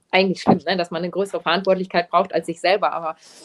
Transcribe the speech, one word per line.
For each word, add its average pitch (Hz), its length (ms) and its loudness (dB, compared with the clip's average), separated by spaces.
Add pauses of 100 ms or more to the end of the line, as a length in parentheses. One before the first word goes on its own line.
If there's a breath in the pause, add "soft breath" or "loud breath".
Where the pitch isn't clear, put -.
(120)
Eigentlich 190 300 2
schlimm, 190 240 4
ne, 180 100 0
dass 170 140 -4
man 165 120 -4
eine 180 80 -4
größere 185 320 -4
Verantwortlichkeit 185 680 0
braucht 180 240 2
als 165 120 -2
sich 165 140 -8
selber, 175 320 2
aber 160 240 -6 (280 loud breath)